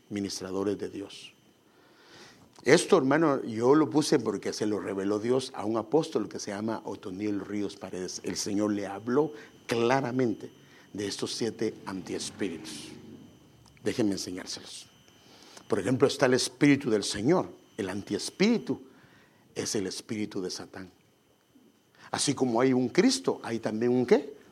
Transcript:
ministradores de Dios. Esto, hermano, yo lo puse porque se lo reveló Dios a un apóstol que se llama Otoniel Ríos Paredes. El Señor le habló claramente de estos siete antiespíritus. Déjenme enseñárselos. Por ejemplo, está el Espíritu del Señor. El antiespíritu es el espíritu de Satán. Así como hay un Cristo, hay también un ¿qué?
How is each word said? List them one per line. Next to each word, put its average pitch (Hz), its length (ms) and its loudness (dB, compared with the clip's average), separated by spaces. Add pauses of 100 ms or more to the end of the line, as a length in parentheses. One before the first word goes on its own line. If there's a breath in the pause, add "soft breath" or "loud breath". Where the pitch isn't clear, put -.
ministradores 98 680 -2
de 92 120 -6
Dios. - 440 -14 (1300 loud breath)
Esto, 175 340 6
hermano, 143 460 4
yo 117 320 4
lo 156 140 4
puse 147 280 4
porque 104 340 -2
se - 140 -2
lo 104 140 0
reveló 98 400 0
Dios 127 360 0
a 98 100 -6
un 113 120 0
apóstol 127 500 0
que - 120 -10
se - 120 -10
llama 107 340 -4
Otoniel 101 560 -6
Ríos 101 340 -6
Paredes. 92 480 -8
El 92 140 -6
Señor 104 340 0
le 101 160 -4
habló 120 460 0 (340 loud breath)
claramente 123 840 0 (420 loud breath)
de 104 140 -4
estos - 260 -6
siete 110 420 -4 (100)
antiespíritus. 92 1040 -8 (920)
Déjenme 104 300 0
enseñárselos. - 760 -12 (800 loud breath)
Por 101 120 0
ejemplo, 123 280 2
está - 180 0
el 127 80 4
Espíritu 139 560 2
del 107 140 2
Señor. 120 460 0 (280)
El 98 120 -4
antiespíritu 127 920 -2 (720 soft breath)
es 107 220 -4
el 95 120 -2
espíritu 104 540 -6
de 90 80 -4
Satán. 90 420 -12 (1200 loud breath)
Así - 220 0
como 123 280 2
hay 131 120 6
un 123 160 2
Cristo, 226 540 4
hay 113 160 -4
también 113 320 2
un 123 140 4
¿qué? - 280 6 (180)